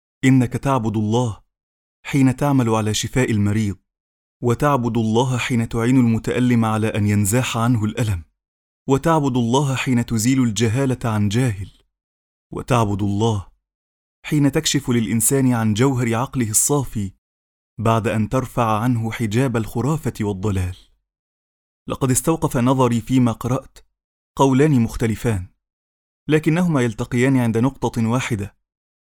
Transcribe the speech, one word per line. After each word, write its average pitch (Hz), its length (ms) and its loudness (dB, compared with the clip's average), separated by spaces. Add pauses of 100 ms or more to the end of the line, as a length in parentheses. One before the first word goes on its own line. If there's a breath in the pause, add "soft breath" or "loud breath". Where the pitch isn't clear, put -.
(240)
إنك 131 280 4
تعبد 117 440 -2
الله 110 460 -2 (640)
حين 131 300 2
تعمل 135 320 2
على 110 260 0
شفاء 123 360 -2
المريض، 104 460 0 (680)
وتعبد 120 540 0
الله 120 420 0
حين 113 300 -2
تعين 117 280 0
المتألم 117 680 2
على 110 220 0
أن 107 200 0
ينزاح 104 500 0
عنه 117 280 2
الألم، 107 400 -2 (640)
وتعبد 139 480 2
الله 131 380 0
حين 120 320 0
تزيل 123 360 0
الجهالة 120 680 0
عن 107 180 0
جاهل، 104 420 -2 (840)
وتعبد 104 500 -2
الله 104 460 -2 (800)
حين 143 260 2
تكشف 151 380 -2
للإنسان 120 640 2
عن 110 220 0
جوهر 123 400 0
عقله 117 360 -4
الصافي 117 600 -2 (680)
بعد 113 300 0
أن 107 200 0
ترفع 117 520 -2
عنه 117 300 -2
حجاب 117 460 -2
الخرافة 117 640 -4
والضلال. 95 560 -4 (1120)
لقد 127 220 -2
استوقف 156 460 0
نظري 123 440 2
فيما 123 320 2
قرأت - 460 -6 (580)
قولان 139 440 4
مختلفان، 110 680 -2 (840)
لكنهما 156 520 2
يلتقيان 120 560 0
عند 117 220 0
نقطة 120 480 -2
واحدة 113 500 -4 (500)